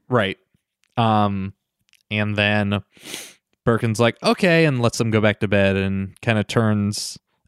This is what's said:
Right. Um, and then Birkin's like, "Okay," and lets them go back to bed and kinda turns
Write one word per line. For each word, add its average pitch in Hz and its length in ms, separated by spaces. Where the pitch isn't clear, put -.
Right. 107 280
Um, 104 560
and 104 240
then 101 480
Birkin's 113 340
like, 117 220
"Okay," 170 440
and 135 140
lets 117 200
them 113 100
go 107 120
back 104 180
to 107 80
bed 98 280
and 98 460
kinda 107 220
turns 104 760